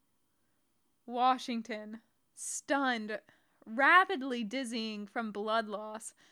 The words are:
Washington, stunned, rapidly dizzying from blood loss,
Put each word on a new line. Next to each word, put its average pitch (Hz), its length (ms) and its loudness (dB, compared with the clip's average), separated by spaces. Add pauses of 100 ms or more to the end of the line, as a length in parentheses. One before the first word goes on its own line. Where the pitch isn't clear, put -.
(1040)
Washington, 233 960 0 (360)
stunned, 240 840 -2 (440)
rapidly 277 800 4
dizzying 220 640 -4
from 226 240 -6
blood 214 380 0
loss, 214 440 -10 (180)